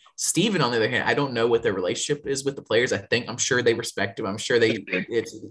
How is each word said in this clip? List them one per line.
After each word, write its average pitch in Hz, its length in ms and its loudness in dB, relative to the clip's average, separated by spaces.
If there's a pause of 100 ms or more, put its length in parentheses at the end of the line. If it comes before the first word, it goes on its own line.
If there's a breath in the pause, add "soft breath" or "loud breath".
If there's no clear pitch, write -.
(180 soft breath)
Steven, 185 440 0
on 123 100 0
the 120 60 0
other 110 120 2
hand, 101 200 0
I - 40 4
don't 143 200 0
know 117 140 2
what 117 160 4
their 110 100 2
relationship 92 540 -2
is 139 160 -4
with 139 120 -4
the - 60 -14
players. 117 320 2
I 98 60 0
think, 117 280 -2
I'm 113 100 -8
sure 123 240 2
they 120 120 4
respect 98 460 -4
him. 110 60 -4
I'm 101 120 -4
sure 120 220 2
they, 113 280 2
it's, 95 520 -4 (120)